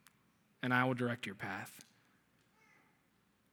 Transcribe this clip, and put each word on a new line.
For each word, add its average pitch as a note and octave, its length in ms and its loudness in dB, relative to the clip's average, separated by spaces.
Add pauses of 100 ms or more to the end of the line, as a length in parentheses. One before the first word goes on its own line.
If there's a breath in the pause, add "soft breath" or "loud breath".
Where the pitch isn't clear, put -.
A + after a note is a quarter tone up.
(600)
and B2+ 100 0
I B2+ 120 6
will C3 100 4
direct A#2+ 320 -2
your G2+ 80 -6
path." G2+ 500 -8 (1700)